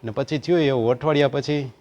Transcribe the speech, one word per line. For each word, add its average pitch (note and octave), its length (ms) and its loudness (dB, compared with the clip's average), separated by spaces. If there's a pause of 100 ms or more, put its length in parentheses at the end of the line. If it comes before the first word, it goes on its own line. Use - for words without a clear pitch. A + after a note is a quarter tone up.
ને A2+ 60 -8
પછી C3+ 280 -4
થયું E3+ 220 0
એવું, C3 300 2
અઠવાડિયા D3 380 2
પછી C#3 520 -4